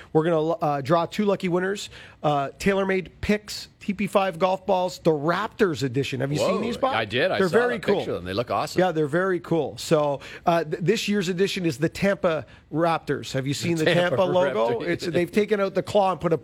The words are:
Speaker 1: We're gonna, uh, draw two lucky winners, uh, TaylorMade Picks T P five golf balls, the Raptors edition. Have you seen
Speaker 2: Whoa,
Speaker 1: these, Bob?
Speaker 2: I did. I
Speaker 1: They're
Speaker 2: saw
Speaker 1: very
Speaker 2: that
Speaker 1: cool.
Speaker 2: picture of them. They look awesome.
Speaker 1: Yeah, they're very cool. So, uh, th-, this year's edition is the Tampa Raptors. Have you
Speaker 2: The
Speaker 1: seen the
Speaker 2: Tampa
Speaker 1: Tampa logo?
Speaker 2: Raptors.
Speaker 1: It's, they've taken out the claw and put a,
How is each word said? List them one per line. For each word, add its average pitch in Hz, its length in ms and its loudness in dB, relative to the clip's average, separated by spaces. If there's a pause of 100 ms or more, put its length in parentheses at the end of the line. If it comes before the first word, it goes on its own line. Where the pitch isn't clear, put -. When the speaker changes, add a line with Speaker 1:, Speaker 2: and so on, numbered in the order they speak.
(120)
Speaker 1:
We're 156 140 4
gonna, 160 240 2
uh, 147 320 -2
draw 165 240 2
two 208 180 -2
lucky 196 240 2
winners, 185 420 -2 (320)
uh, 143 280 0 (100)
TaylorMade 190 500 0 (120)
Picks - 480 -2 (100)
T - 140 -4
P 196 120 -4
five 190 320 2
golf 185 300 0
balls, 185 320 0
the - 100 2
Raptors 170 720 2
edition. 131 380 -2
Have 135 120 -2
you 147 60 -2
seen 151 200 2
Speaker 2:
Whoa, - 40 -2
Speaker 1:
these, 117 160 -4
Bob? 262 160 0
Speaker 2:
I 113 100 0
did. 123 280 0
I 120 80 0
Speaker 1:
They're 185 100 2
Speaker 2:
saw 170 80 4
Speaker 1:
very 240 200 2
Speaker 2:
that 170 40 -10
Speaker 1:
cool. 202 140 2
Speaker 2:
picture 143 160 -2
of 104 60 -4
them. 87 80 -10
They 92 80 -4
look 110 180 -2
awesome. 123 280 -2
Speaker 1:
Yeah, 180 120 4
they're 156 160 0
very 175 320 0
cool. 135 400 -2
So, 147 400 0 (260)
uh, 170 180 2
th-, 156 200 -6
this 208 240 0
year's 202 220 0
edition 185 360 -2
is 139 140 -2
the 156 100 0
Tampa 180 560 -2 (260)
Raptors. 151 600 -2
Have 131 160 -4
you 143 80 -2
Speaker 2:
The - 40 -8
Speaker 1:
seen 170 180 -2
the 156 80 0
Speaker 2:
Tampa 175 320 2
Speaker 1:
Tampa 196 40 4
logo? 190 600 2
Speaker 2:
Raptors. 160 60 -6
Speaker 1:
It's, 170 200 -4
they've 175 240 0
taken 208 280 2
out 196 140 -2
the 190 80 0
claw 190 300 2
and 160 100 -4
put 170 100 0
a, 156 120 0